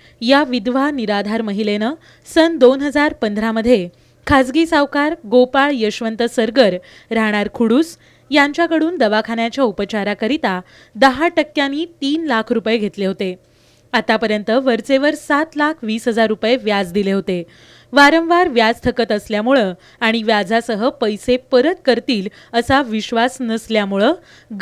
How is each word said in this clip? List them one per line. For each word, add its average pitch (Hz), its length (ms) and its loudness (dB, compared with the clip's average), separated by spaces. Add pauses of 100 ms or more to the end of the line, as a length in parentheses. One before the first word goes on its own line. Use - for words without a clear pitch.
(200)
या 269 240 4
विधवा 254 460 -2
निराधार 214 520 -4
महिलेनं 208 520 -2 (400)
सन 330 240 4
दोन 262 220 6
हजार 294 320 0
पंधरा 220 400 -4
मध्ये 220 360 2 (380)
खाजगी 277 400 2
सावकार 294 480 0 (160)
गोपाळ 254 440 4
यशवंत 226 480 -4
सरगर, 226 540 2 (340)
राहणार 214 440 -2
खुडूस, 240 420 0 (340)
यांच्याकडून 320 680 0
दवाखान्याच्या 226 680 -2
उपचाराकरिता 208 960 -4 (340)
दहा 262 340 2
टक्क्यांनी 302 560 -2
तीन 320 400 -6
लाख 233 280 -2
रुपये 226 260 0
घेतले 202 280 -4
होते. 190 280 -6 (580)
आतापर्यंत 220 580 0
वरचेवर 269 640 0
सात 302 320 -2 (100)
लाख 302 260 0
वीस 226 260 -4
हजार 220 180 2
रुपये 220 300 0
व्याज 202 360 -2
दिले 196 200 0
होते. 190 300 -2 (500)
वारंवार 330 560 4
व्याज 226 260 2 (100)
थकत 240 280 -2
असल्यामुळं 208 640 0 (260)
आणि 226 220 0
व्याजासह 214 680 0
पैसे 214 480 -2
परत 269 380 2 (100)
करतील 226 440 0 (240)
असा 262 300 2
विश्वास 233 580 -2
नसल्यामुळं 220 720 0 (480)